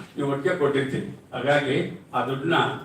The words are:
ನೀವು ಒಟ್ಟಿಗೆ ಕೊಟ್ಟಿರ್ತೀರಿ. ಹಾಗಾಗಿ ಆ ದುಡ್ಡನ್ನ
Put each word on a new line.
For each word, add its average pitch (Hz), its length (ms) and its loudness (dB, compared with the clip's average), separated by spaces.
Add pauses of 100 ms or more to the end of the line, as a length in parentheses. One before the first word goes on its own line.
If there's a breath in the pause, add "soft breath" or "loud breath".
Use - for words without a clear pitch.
(160)
ನೀವು 139 160 0
ಒಟ್ಟಿಗೆ 160 240 0
ಕೊಟ್ಟಿರ್ತೀರಿ. 135 640 0 (140)
ಹಾಗಾಗಿ - 800 0
ಆ 127 120 0
ದುಡ್ಡನ್ನ 147 280 0 (300)